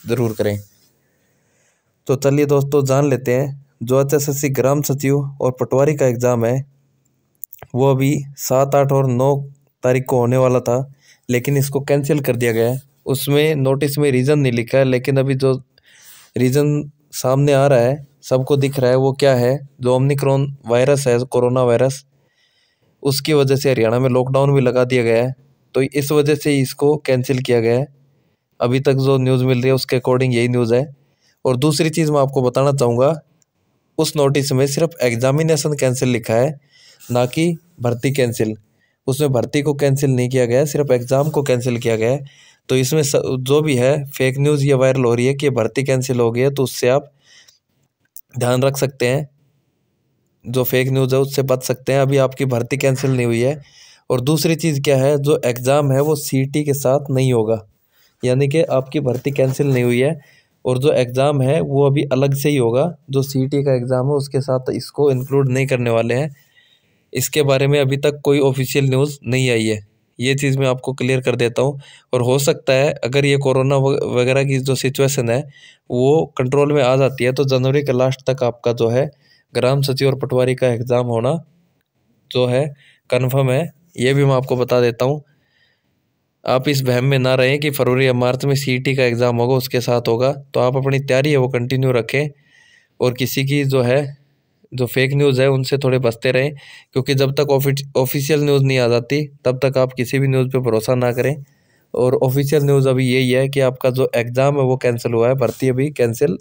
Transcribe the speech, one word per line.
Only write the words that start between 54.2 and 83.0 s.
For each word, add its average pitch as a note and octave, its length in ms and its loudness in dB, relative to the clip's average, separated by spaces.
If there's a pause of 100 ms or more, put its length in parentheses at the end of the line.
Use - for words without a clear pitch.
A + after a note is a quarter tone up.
दूसरी D#3+ 340 0
चीज़ D#3 240 -2
क्या C#3 160 2
है, C#3 220 2
जो D3 260 0
एग्जाम C3 460 0
है C3 100 2
वो D3+ 160 0
सीईटी C#3 460 -2
के C#3+ 120 -2
साथ C#3+ 360 0
नहीं C3 220 2
होगा, A2 280 0 (640)
यानी B2+ 240 2
कि D3 160 0
आपकी C3 380 -2
भर्ती B2 300 -4
कैंसिल C3+ 360 0
नहीं B2+ 160 2
हुई A#2+ 180 2
है D3+ 180 -2 (460)
और B2+ 120 0
जो C#3 160 2
एग्जाम C3 480 0
है C3+ 220 0
वो C#3+ 220 0
अभी C#3 260 2
अलग C3+ 240 0
से C#3 140 -2
ही D3 80 2
होगा। B2+ 360 0 (160)
जो C3+ 140 0
सीईटी C#3 400 -2
का C#3 120 0
एग्जाम B2+ 320 -2
है C#3+ 80 0
उसके C#3 260 -2
साथ C3 320 -4
इसको C#3+ 380 -2
इंक्लूड C3+ 380 0
नहीं C3 180 0
करने B2 240 0
वाले A2+ 240 0
हैं। C#3+ 200 -4 (800)
इसके D3 300 -2
बारे C#3 240 2
में C#3+ 140 2
अभी C#3 180 0
तक C#3+ 240 -2
कोई C#3+ 180 2
ऑफिशियल C3+ 480 0
न्यूज़ C#3 360 0
नहीं B2+ 240 0
आई A2+ 160 0
है, G#2+ 200 -2 (340)
ये B2+ 160 0
चीज़ C#3 240 0
मैं C3+ 80 0
आपको B2+ 260 -2
क्लियर C3 280 -2
कर B2+ 140 0
देता A#2+ 260 0
हूँ। C#3 180 -2 (340)
और B2+ 80 0
हो B2+ 180 2
सकता C#3+ 340 0
है C3+ 180 2 (120)
अगर C#3 220 0
ये C#3 120 2
कोरोना C3+ 400 0
व-, C3+ 220 2 (120)
वगैरह B2+ 320 2
की C#3 160 0
जो C3 160 -2
सिचुएशन C3+ 540 -2
है A#2 100 0 (500)
वो C#3+ 480 2
कंट्रोल C#3 360 0
में D3 100 2
आ B2+ 140 4
जाती C3 260 0
है B2 100 2
तो C#3+ 120 0
जनवरी C3+ 380 0
के C#3+ 100 -2
लास्ट C3 340 -2
तक C3 160 -2
आपका A#2+ 300 -2
जो A#2+ 160 0
है C3 200 0 (440)
ग्राम B2+ 280 0
सचिव C3+ 260 0
और C3 120 0
पटवारी B2+ 360 0
का B2+ 140 0
एग्जाम A#2+ 380 -2
होना A#2 260 -2 (1000)
जो B2 160 0
है B2+ 180 0 (440)